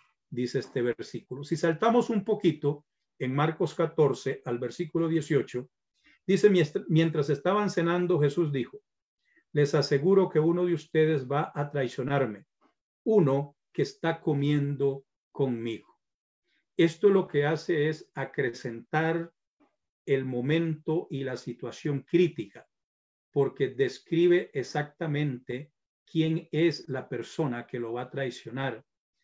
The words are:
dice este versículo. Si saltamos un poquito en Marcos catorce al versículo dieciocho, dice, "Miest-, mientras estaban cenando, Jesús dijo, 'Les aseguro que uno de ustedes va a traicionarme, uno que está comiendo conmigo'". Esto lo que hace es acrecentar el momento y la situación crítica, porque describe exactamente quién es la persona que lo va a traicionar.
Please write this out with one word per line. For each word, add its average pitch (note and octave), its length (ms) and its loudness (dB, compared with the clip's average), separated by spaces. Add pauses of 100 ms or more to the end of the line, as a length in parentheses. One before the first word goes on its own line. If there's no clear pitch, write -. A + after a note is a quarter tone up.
(280)
dice B2 320 -4
este A#2+ 220 -4
versículo. B2 600 -6
Si D#3+ 140 -4
saltamos A3+ 540 2
un G#3 140 -2
poquito D3+ 600 0 (320)
en B2+ 160 -4
Marcos D#3 400 -2
catorce C#3 680 0
al A#2+ 140 -4
versículo D#3+ 500 -4
dieciocho, D3 600 -2 (580)
dice, G3 220 6
"Miest-, F#3 400 4
mientras D#3 400 2
estaban F#3+ 420 0
cenando, F3 500 0
Jesús D3 320 0
dijo, B2+ 280 -6 (720)
'Les D3 220 2
aseguro D#3+ 540 4
que D#3 100 2
uno E3+ 260 2
de F3 100 0
ustedes D#3 540 0
va C#3+ 260 -2
a D3 160 -4
traicionarme, B2+ 760 -2 (580)
uno D3 520 2 (160)
que D3+ 100 -2
está - 380 -2
comiendo C#3+ 840 0 (280)
conmigo'". A#2 640 -4 (800)
Esto F3 340 4
lo F#3+ 160 4
que C#3+ 180 0
hace D3+ 440 0
es D3+ 260 -6
acrecentar C#3+ 1200 -4 (800)
el C3+ 140 2
momento D#3 840 -2
y C3+ 140 -6
la C3 140 -6
situación C3 640 -6
crítica, - 680 0 (640)
porque C3 380 0
describe E3+ 840 2
exactamente C#3+ 1160 -4 (320)
quién D#3+ 460 -2
es D#3+ 380 0
la B2+ 200 -8
persona A#2+ 560 -4
que - 140 -10
lo A#2 140 -6
va B2 100 -6
a - 80 -12
traicionar. B2+ 720 -6 (400)